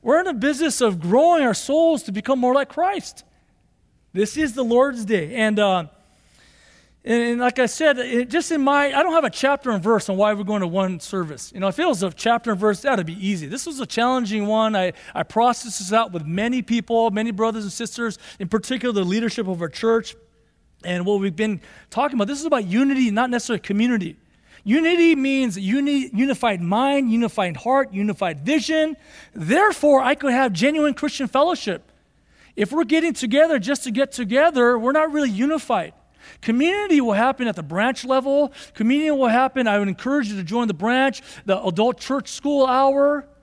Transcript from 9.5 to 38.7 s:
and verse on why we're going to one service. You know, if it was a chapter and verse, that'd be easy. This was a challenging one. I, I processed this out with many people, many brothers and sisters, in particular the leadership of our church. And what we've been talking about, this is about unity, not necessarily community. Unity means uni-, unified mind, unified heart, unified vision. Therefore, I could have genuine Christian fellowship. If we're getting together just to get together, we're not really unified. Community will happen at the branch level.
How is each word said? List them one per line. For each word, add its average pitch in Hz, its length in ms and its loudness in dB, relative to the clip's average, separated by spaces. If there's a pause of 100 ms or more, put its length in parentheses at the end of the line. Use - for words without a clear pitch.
and 190 120 -2
verse 214 240 2
on 190 80 -2
why 208 200 2
we're 202 100 -8
going 208 160 -2
to 180 60 -2
one 185 340 -2
service. 160 520 -8
You 190 60 -12
know, 196 80 -2
if 185 120 -2
it 349 60 2
was 226 160 0
a 190 80 -2
chapter 233 420 -2
and 185 100 -2
verse, 208 220 0
that'd 233 220 0
be 185 220 -8
easy. 165 200 -4
This 233 180 -8
was 277 160 -8
a 220 40 -6
challenging 226 600 -2
one. 220 260 2
I, 185 200 0 (200)
I - 100 -4
processed 233 560 -2
this 185 120 -6
out 214 220 0
with 160 120 -6
many 220 360 -2
people, 233 500 0
many 220 200 -2
brothers 220 340 -2
and 180 80 -8
sisters, 233 440 -6 (220)
in 190 80 -6
particular 226 460 -2
the 202 100 0
leadership 202 460 -2
of 175 120 -6
our 165 60 -4
church. 226 480 -2 (680)
And 180 200 -2
what 202 140 2
we've 196 160 -2
been 208 240 -2 (300)
talking 269 260 0
about, 202 120 0
this 277 120 -6
is 311 60 -8
about 277 180 0
unity, 254 480 2
not 240 180 0
necessarily 240 300 -4
community. 208 560 -2 (500)
Unity 330 520 4
means 262 420 0
uni-, 269 540 0
unified 226 480 0
mind, 247 500 2
unified 202 460 0
heart, 226 340 0
unified 190 540 -4
vision. 311 500 0 (380)
Therefore, 294 680 4
I 262 160 2
could 285 160 -2
have 247 220 2
genuine 294 400 2
Christian 277 340 -4
fellowship. 277 640 -2 (640)
If 208 160 0
we're 311 140 0
getting 320 260 2
together 277 480 2
just 233 240 -4
to 247 80 -8
get 269 220 0
together, 247 680 2
we're 247 140 0
not 311 180 2
really 294 180 0
unified. 214 640 -2 (460)
Community 320 600 2
will 226 100 0
happen 240 380 0
at - 80 -6
the 165 60 -10
branch 208 420 -2
level. 269 480 0 (200)